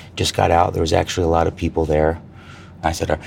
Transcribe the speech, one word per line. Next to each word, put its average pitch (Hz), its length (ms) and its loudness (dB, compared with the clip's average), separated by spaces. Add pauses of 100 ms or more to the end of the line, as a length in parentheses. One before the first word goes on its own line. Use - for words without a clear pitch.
(140)
just - 200 -4
got 92 160 2
out. 87 240 4
There 90 80 0
was 80 100 0
actually 90 320 0
a 82 60 2
lot 82 160 2
of 85 100 -4
people 80 300 -2
there. 78 340 2 (640)
I 82 100 0
said, 85 180 -4
"Our, 78 160 0